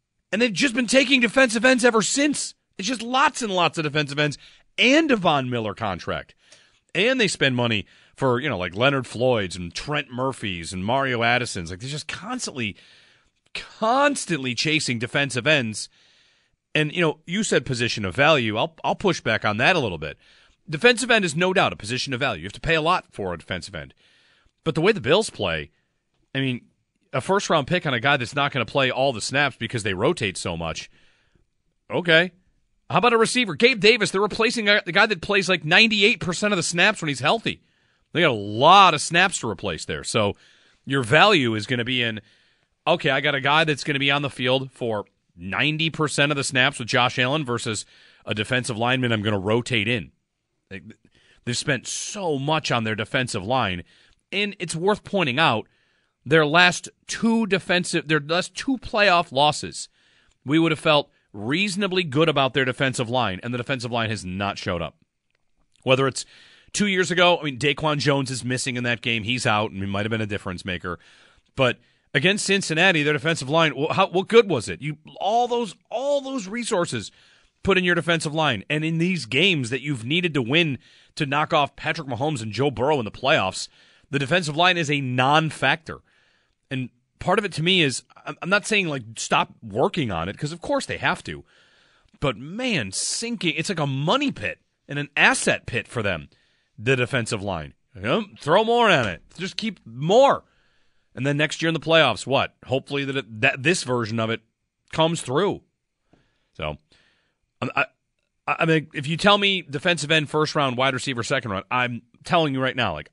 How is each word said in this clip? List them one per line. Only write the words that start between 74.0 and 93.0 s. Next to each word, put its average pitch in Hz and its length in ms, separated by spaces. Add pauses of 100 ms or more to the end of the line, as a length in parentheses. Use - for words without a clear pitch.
what 180 200
good 220 220
was 127 180
it? 87 140
You, 147 160 (220)
all 233 280
those, 240 280 (160)
all 277 300
those 262 260
resources 190 640 (500)
put 185 160
in 185 60
your 180 120
defensive 160 380
line, 143 340
and 151 160
in 160 140
these 170 300
games 143 420
that 127 120
you've 135 240
needed 170 280
to 139 80
win 139 380 (360)
to 156 120
knock 151 260
off 147 220
Patrick 156 320
Mahomes 135 340
and 110 100
Joe 127 200
Burrow 127 260
in 117 80
the 98 60
playoffs, 123 560 (420)
the 135 100
defensive 151 360
line 175 220
is 160 120
a 143 120
non-factor. 135 960 (720)
And 131 180 (300)
part 185 200
of 208 60
it 185 80
to 151 100
me 180 200
is, 135 200 (220)
I'm, 151 160
I'm 180 80
not 202 160
saying, 202 220
like, 139 160 (140)
stop - 440
working 117 500
on 82 180
it, 104 80
'cause 147 140
of 170 100
course 285 260
they 87 100
have 160 280
to. 73 180 (760)
But, 131 180
man, 165 540
sinking, 185 640